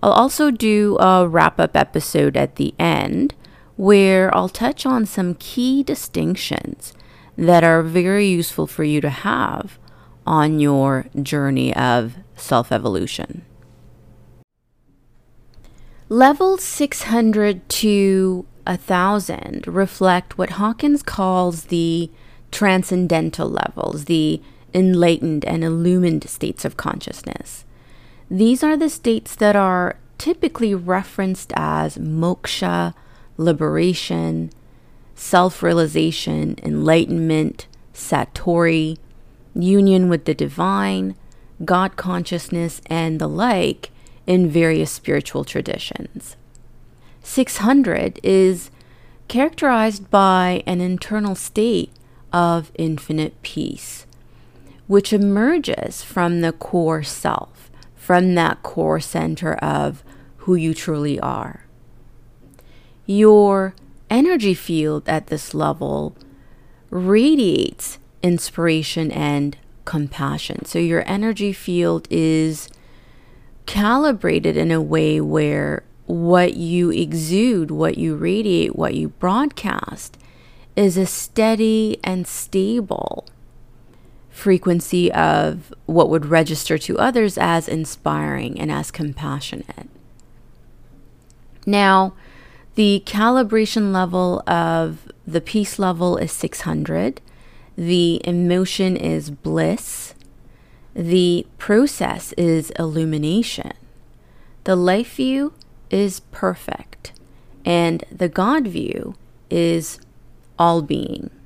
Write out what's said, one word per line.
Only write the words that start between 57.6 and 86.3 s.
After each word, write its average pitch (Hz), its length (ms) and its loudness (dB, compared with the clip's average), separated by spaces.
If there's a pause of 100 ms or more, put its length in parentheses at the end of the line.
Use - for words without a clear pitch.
from 180 400 2
that 165 280 0
core 160 380 -2
center 160 540 -4
of 147 500 -4 (340)
who 180 160 2
you 160 200 0
truly 147 440 -4
are. - 460 -8 (1400)
Your 202 680 6 (360)
energy 247 440 2
field 151 540 -4
at 156 200 -4
this - 260 -8
level 147 600 -4 (760)
radiates 208 1080 2 (240)
inspiration 165 880 -2
and 143 460 -2 (280)
compassion. 147 800 -6
So - 140 -6
your 165 300 0
energy 202 440 -2
field 170 580 -2
is 160 580 0 (1000)
calibrated 202 920 0
in 160 140 0
a 160 100 2
way 156 400 0
where 151 640 -2 (220)
what 170 500 2
you 170 340 0
exude, 165 800 0
what 156 280 -2
you 160 160 -2
radiate, 175 640 0
what - 180 -2
you 156 140 -4
broadcast - 1080 -4 (600)
is 196 200 2
a 190 100 0
steady 220 1000 0
and 185 220 -4
stable 196 1000 -4 (1000)
frequency 175 840 2
of 156 600 0 (140)
what 160 240 4
would 151 160 0
register 160 500 0